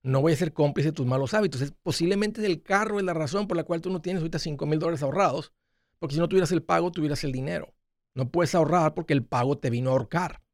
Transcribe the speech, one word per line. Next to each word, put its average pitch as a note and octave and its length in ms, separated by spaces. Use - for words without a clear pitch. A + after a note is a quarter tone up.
no C3 180
voy E3 120
a - 20
ser D#3+ 180
cómplice D3 360
de D3+ 40
tus C3 140
malos C3 260
hábitos. E3 280
Es, C#3+ 100
posiblemente G3+ 720
el E3+ 160
carro G#3 380
es G3 60
la F3 100
razón D#3 320
por F3 100
la D#3+ 60
cual E3+ 180
tú F3+ 80
no F#3 120
tienes F3+ 200
ahorita E3 160
cinco C#3+ 300
mil D#3 100
dólares D#3+ 240
ahorrados, D3 500
porque D3 160
si D#3 60
no E3+ 100
tuvieras F3+ 220
el E3+ 100
pago, F3 300
tuvieras D3+ 320
el C#3 80
dinero. C3 420
No B2+ 160
puedes E3+ 240
ahorrar D#3+ 400
porque D#3+ 200
el C3+ 120
pago C3 320
te B2+ 140
vino B2+ 180
a C3 40
ahorcar. D#3 500